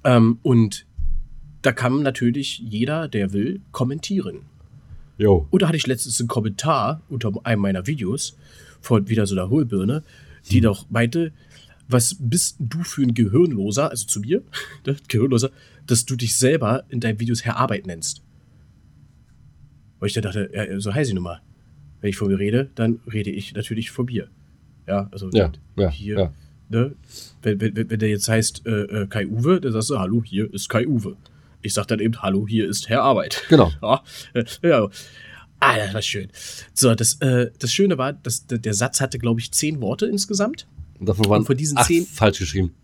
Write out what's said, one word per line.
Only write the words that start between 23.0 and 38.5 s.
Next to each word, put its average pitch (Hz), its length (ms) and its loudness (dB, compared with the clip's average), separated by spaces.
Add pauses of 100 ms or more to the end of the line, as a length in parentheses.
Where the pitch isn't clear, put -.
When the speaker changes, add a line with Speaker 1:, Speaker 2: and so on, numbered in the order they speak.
Speaker 1:
rede 101 200 -4
ich - 240 -10
natürlich 107 360 -6
von 123 140 -4
mir.“ 117 220 -6 (600)
Ja, 98 240 -2
also 95 220 -12
Speaker 2:
Ja, 92 180 4 (260)
ja, 98 120 2
Speaker 1:
hier, 101 300 -4
Speaker 2:
ja. 82 140 0 (360)
Speaker 1:
ne, 123 260 0 (460)
wenn, 101 200 0
wenn, 107 140 -2
wenn, 110 140 -4
wenn 113 100 -2
der 107 100 2
jetzt 104 180 -2
heißt, 110 400 0
äh, 107 140 0 (220)
äh, 98 40 -4
Kai 101 200 -4
Uwe, 131 340 2
dann 131 100 -2
sagst 110 180 -2
du, 139 80 -2
„Hallo, 101 260 0
hier 104 300 -4
ist 98 160 -10
Kai 117 180 2
Uwe.“ 104 280 -2 (460)
Ich 104 120 -6
sag 104 140 -2
dann - 120 0
eben, 113 220 0
„Hallo, 98 260 0
hier 110 200 0
ist - 220 -6
Herr 127 120 2
Arbeit.“ 113 480 0
Speaker 2:
Genau. 113 280 8
Speaker 1:
<laughs> - 40 -12
Ja, 113 220 2 (300)
äh, 120 100 0 (180)
ja. 131 260 4 (760)
Ah, 127 160 4
das 101 160 -4
war 107 80 -4
schön. 98 260 -6 (460)
So, 120 200 6
das, 110 280 0
äh, 123 360 2
das 120 160 -4
Schöne 190 240 2
war, 135 160 -2
dass - 320 -8
der, 120 140 -6